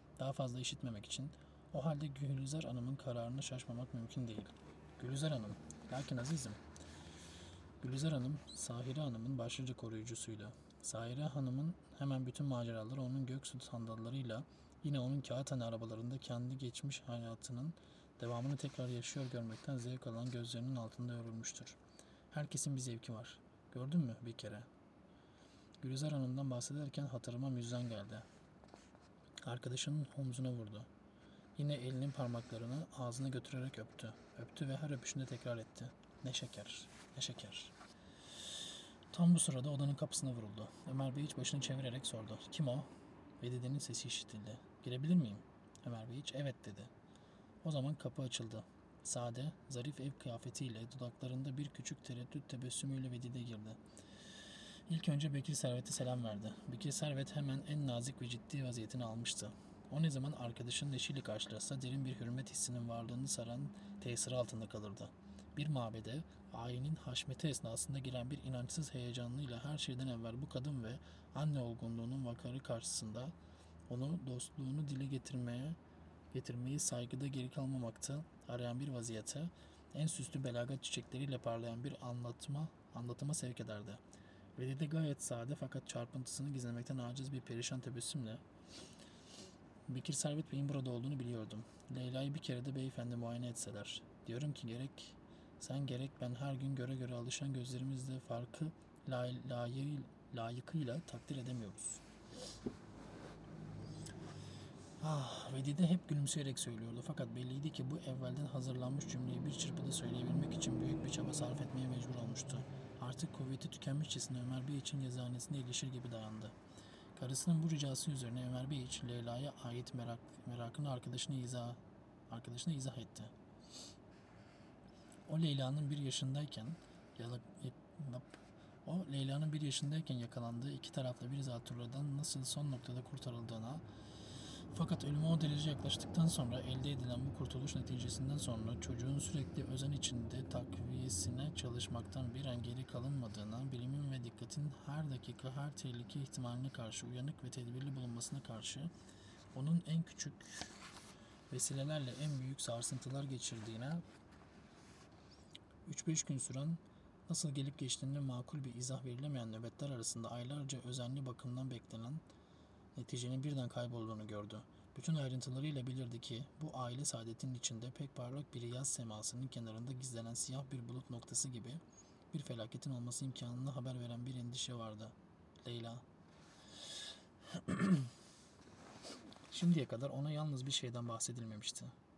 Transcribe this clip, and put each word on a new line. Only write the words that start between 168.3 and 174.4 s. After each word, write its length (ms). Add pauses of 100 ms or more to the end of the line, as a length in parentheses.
bir 80
yaz 260
semasının 580
kenarında 460
gizlenen 420
siyah 380
bir 160
bulut 220
noktası 380
gibi 260 (600)
bir 80
felaketin 480
olması 340
imkanını 460
haber 300
veren 260
bir 80
endişe 400